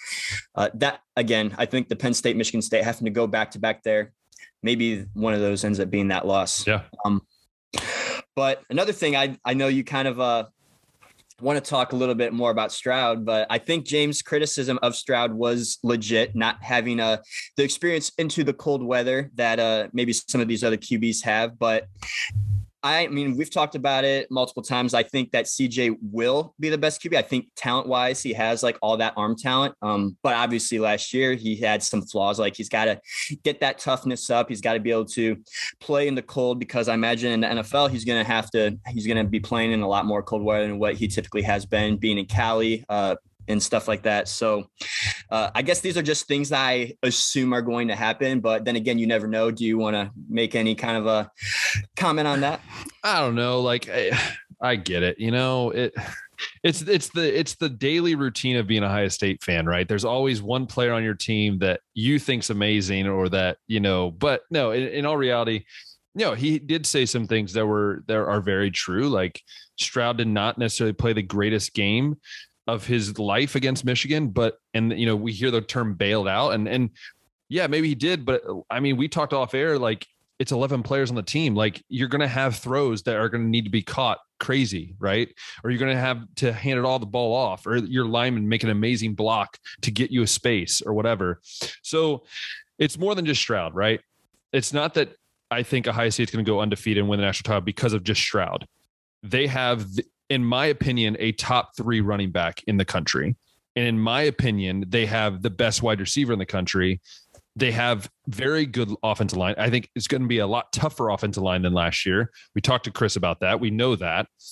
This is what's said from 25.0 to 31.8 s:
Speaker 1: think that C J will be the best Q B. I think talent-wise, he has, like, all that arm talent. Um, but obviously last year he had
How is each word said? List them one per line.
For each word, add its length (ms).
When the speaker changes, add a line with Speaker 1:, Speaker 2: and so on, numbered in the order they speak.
Speaker 1:
think 300
that 140
C 220
J 220
will 580
be 120
the 80
best 240
Q 80
B. 80
I 20
think 340
talent-wise, 680
he 100
has, 300
like, 180
all 160
that 220
arm 180
talent. 460
Um, 400
but 100
obviously 460
last 340
year 220
he 220
had 260